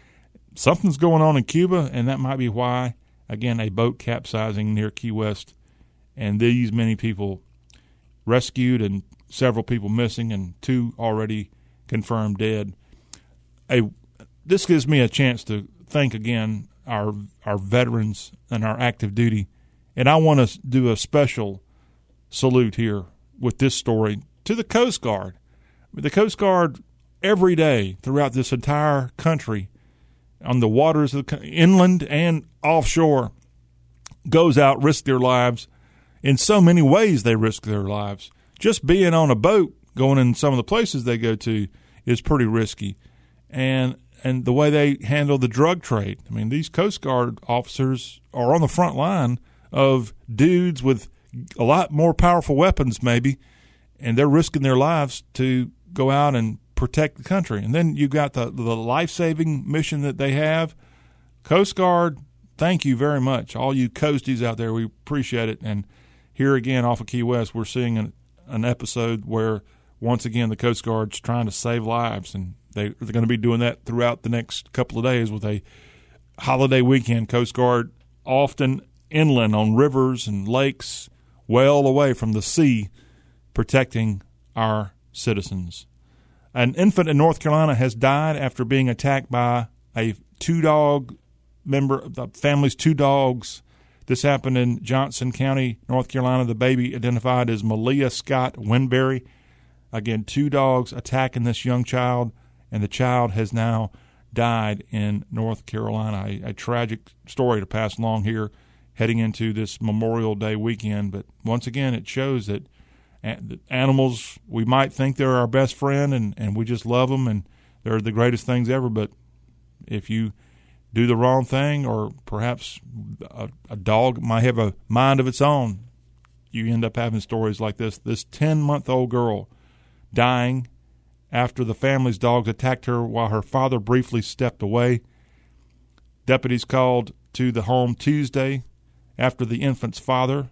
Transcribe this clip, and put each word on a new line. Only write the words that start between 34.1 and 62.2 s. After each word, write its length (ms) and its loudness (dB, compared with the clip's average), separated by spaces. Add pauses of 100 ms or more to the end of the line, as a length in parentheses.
goes 300 6
out, 240 6
risk 220 2
their 140 2
lives. 480 2 (560)
In 160 4
so 220 4
many 200 8
ways 420 4
they 140 2
risk 280 0
their 180 -4
lives. 480 -8 (280)
Just 280 0
being 260 4
on 180 4
a 60 4
boat 380 2 (200)
going 220 2
in 180 4
some 180 2
of 40 0
the 80 0
places 400 -2
they 140 -2
go 180 -2
to 320 -4 (380)
is 140 0
pretty 260 2
risky. 500 -4 (540)
And, 460 -2 (280)
and 220 -2
the 60 2
way 180 4
they 260 2 (100)
handle 320 2
the 100 2
drug 340 2
trade. 460 -4
I 40 -10
mean, 160 -4
these 220 -4
Coast 320 -2
Guard 440 -2
officers 720 -4 (120)
are 220 2
on 80 4
the 60 2
front 280 0
line 420 0 (320)
of 440 2 (200)
dudes 480 2
with 260 0 (500)
a 60 0
lot 260 2
more 240 2
powerful 420 2
weapons 460 2
maybe, 340 2 (640)
and 160 -2
they're 100 4
risking 360 2
their 140 2
lives 480 0 (100)
to 360 -2 (220)
go 180 0
out 240 2
and 240 -2 (160)
protect 440 0
the 60 -18
country. 380 -2
And 120 -4
then 220 2
you've 140 2
got 220 0
the, 180 -4
the 260 -4
life-saving 920 -2
mission 320 -2
that 140 -4
they 160 -2
have. 420 -2 (680)
Coast 340 2
Guard, 420 2 (380)